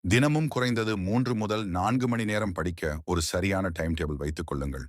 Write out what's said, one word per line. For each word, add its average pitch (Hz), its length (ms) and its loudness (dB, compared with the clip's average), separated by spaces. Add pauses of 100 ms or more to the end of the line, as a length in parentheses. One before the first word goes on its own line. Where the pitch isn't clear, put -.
தினமும் 151 460 4
குறைந்தது 113 500 0
மூன்று 117 380 0
முதல் 107 300 0
நான்கு 104 420 0
மணி 117 180 0
நேரம் 107 260 0
படிக்க 82 540 -2
ஒரு 87 160 2
சரியான 95 520 0
டைம் 80 200 -2
டேபிள் 78 220 -2
வைத்துக் 73 320 -4
கொள்ளுங்கள். 69 420 -4